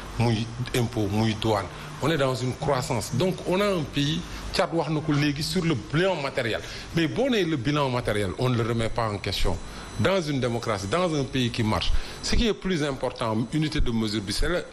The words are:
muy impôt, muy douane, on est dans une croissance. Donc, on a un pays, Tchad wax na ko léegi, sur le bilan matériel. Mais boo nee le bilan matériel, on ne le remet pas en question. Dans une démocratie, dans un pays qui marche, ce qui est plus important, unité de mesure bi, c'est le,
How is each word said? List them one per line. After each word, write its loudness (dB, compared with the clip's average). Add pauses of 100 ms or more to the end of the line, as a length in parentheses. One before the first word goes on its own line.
(180)
muy 2 (280)
impôt, 0
muy 2
douane, 0 (360)
on 2
est 2
dans 2
une -2
croissance. 0
Donc, 2 (120)
on 2
a 2
un 0 (120)
pays, 0 (320)
Tchad 2
wax 0
na 0
ko -2
léegi, 2
sur 0
le 2
bilan 0
matériel. -2 (340)
Mais 2
boo 0
nee 4
le 0
bilan 2
matériel, 0
on 2
ne 4
le 2
remet 0
pas 0
en -2
question. 0 (420)
Dans 4
une -2
démocratie, -2
dans 2
un 0
pays 0
qui 0
marche, 2 (320)
ce 2
qui 4
est 2
plus -2
important, -2 (180)
unité 2
de 4
mesure 0
bi, -6
c'est 0
le, 0